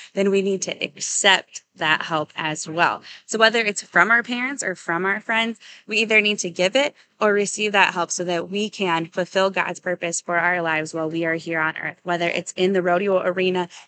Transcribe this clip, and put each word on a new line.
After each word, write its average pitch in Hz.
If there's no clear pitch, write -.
then 196
we 196
need 190
to -
accept -
that 156
help 151
as 156
well. 160
So -
whether 226
it's 214
from 185
our 233
parents 247
or 185
from 175
our 196
friends, 226
we 214
either 220
need 208
to 180
give 180
it 277
or 214
receive 208
that 190
help 175
so 180
that 175
we 202
can 165
fulfill 190
God's 180
purpose 175
for 175
our 175
lives 156
while 160
we 165
are 165
here 165
on 156
earth, 151
whether 170
it's -
in 185
the 190
rodeo 180
arena, 185